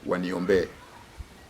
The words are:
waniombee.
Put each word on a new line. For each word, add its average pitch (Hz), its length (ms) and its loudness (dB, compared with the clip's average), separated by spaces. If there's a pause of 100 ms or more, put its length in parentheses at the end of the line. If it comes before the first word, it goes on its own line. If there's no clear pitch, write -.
waniombee. 90 600 2 (840)